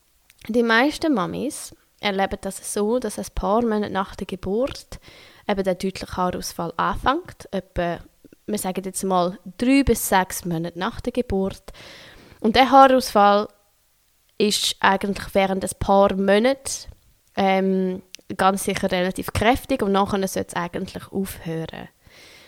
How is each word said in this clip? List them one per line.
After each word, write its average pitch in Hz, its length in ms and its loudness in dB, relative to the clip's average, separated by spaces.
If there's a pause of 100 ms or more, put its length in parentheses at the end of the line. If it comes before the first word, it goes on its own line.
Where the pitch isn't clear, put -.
(480)
die 233 160 2
meisten 269 500 2
Mamis 180 600 -4 (260)
erleben 196 400 -2
das - 320 -10
so, 214 260 0
dass 214 200 -6
ein 196 60 -10 (100)
paar 202 260 0
Monate 214 300 -2
nach 190 240 -6
der 196 120 -10
Geburt 208 720 -6 (480)
eben 196 160 -2
der 185 120 0
deutliche - 420 -8
Haarausfall 180 600 -4
anfängt. 226 760 -2
Etwa, 175 480 -4 (460)
wir 208 120 -4
sagen 190 260 -6
jetzt 190 200 -8
mal, 185 360 0 (180)
drei 269 260 4
bis 233 260 0
sechs 185 360 0
Monate 170 320 -4
nach 196 240 -6
der - 120 -6
Geburt. 196 580 -4 (680)
Und 220 160 0
der 247 160 4
Haarausfall 254 760 6 (880)
ist - 420 0
eigentlich 196 540 2
während 190 300 2
ein - 160 -8
paar 196 360 6
Monaten, 208 720 0 (480)
ähm, 190 640 0 (360)
ganz 190 260 2
sicher 190 280 -2
relativ 185 420 -4
kräftig 262 480 0
und 202 100 0
nachher 196 360 0
sollte 190 220 -6
es - 60 -18
eigentlich 175 560 -8
aufhören. 165 800 -8 (580)